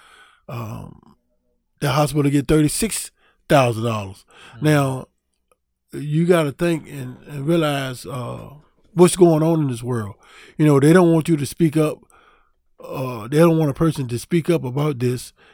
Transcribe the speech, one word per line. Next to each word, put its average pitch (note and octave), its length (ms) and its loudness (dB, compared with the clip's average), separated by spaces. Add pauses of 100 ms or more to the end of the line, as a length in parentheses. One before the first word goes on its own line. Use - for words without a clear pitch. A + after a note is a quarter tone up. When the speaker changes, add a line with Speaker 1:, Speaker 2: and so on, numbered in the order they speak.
(480)
Speaker 1:
um, A2+ 680 -14 (680)
the C#3+ 100 0
hospital D3 400 0
get C#3+ 160 0
thirty-six D#3 640 0 (380)
thousand A#2+ 340 2
dollars. G#2+ 400 -6 (340)
Speaker 2:
Mm. - 40 -16
Speaker 1:
Now, C#3 460 0 (840)
you D3 340 -2
gotta E3 280 2
think E3+ 340 -2
and, B2+ 300 -12 (100)
and C#3+ 180 -10
realize, C#3+ 600 -2
uh, A#2+ 440 -10 (440)
what's E3+ 240 4
going E3 260 6
on D#3+ 200 2
in C#3 40 -2
this A#2+ 160 -8
world. A#2 320 -8 (420)
You D#3 80 2
know, C#3+ 140 6
they D3 140 6
don't F3 180 6
want D#3+ 160 0
you E3+ 80 2
to C#3+ 100 -2
speak D#3+ 300 0
up. D3+ 240 -2 (800)
Uh, B2 480 -10
they D3 120 0
don't E3 180 6
want D#3 140 0
a - 20 -4
person D3+ 340 -2
to A#2 120 -6
speak E3+ 300 -2
up E3 140 -2
about C3+ 360 -4
this B2 340 -4 (200)